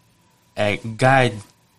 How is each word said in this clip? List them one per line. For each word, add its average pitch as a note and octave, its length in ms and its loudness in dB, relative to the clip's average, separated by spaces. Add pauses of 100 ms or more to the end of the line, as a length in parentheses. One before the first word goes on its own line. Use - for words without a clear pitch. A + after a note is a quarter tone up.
(560)
uh, G#2 200 -2 (220)
guide B2+ 420 2 (380)